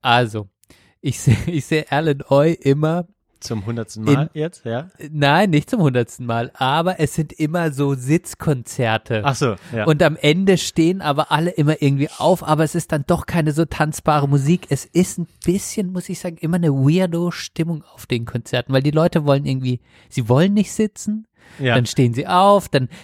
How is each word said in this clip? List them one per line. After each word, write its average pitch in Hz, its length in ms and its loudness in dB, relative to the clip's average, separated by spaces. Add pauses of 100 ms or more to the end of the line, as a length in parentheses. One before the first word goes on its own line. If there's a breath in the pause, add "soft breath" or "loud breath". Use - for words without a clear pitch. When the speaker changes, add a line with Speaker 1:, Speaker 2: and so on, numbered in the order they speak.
Speaker 1:
Also, 113 460 2 (540 soft breath)
ich - 180 -4
seh, 117 220 4
<laughs> - 60 -6
ich 165 180 -4
seh 151 240 -2
Erland 143 420 -2
Oy 147 220 4
immer 156 540 0 (340)
Speaker 2:
Zum 107 240 -8
hundertsten 113 400 -8
Mal 143 280 2
Speaker 1:
in 151 80 -8
Speaker 2:
jetzt, 170 220 -8
ja? 123 240 -6 (240)
Speaker 1:
Nein, 156 380 2
nicht 147 200 0
zum 233 120 0
hundertsten 123 440 0
Mal, 117 300 -4
aber 165 460 -2
es 147 120 0
sind 156 200 -4
immer 160 400 -2
so 139 200 0
Sitzkonzerte. 123 1300 -2
Speaker 2:
Ach 135 100 0
so, 117 200 -2 (200)
ja. 110 100 -4
Speaker 1:
Und 156 160 2
am 156 140 4
Ende 180 420 4
stehen 170 440 0
aber 147 300 -2
alle 160 200 2
immer 151 300 0
irgendwie 139 280 2 (100)
auf, 170 280 2
aber 156 160 2
es 151 100 0
ist 165 200 -4
dann 147 120 -2
doch 170 200 0
keine 156 260 0
so 156 140 0
tanzbare 151 640 0
Musik. 143 400 2
Es - 160 -2
ist - 340 0
ein 165 80 -6 (160)
bisschen, 185 480 -2
muss 180 160 -8
ich 180 120 -8
sagen, 170 200 -10
immer 165 160 -2
eine 170 160 2
Weirdo-Stimmung 170 1120 0 (100)
auf - 120 -20
den 120 200 -2
Konzerten, 120 460 -6
weil 135 100 4
die 147 100 0
Leute 156 340 2
wollen 143 200 2
irgendwie, 131 360 -2 (280 soft breath)
sie 117 200 -4
wollen 170 260 4
nicht 214 160 0
sitzen, 214 560 -4 (320 loud breath)
Speaker 2:
Ja. 127 160 2
Speaker 1:
dann 120 100 2
stehen 120 300 2
sie 135 120 -4
auf, 190 420 4
dann 135 200 0 (140 loud breath)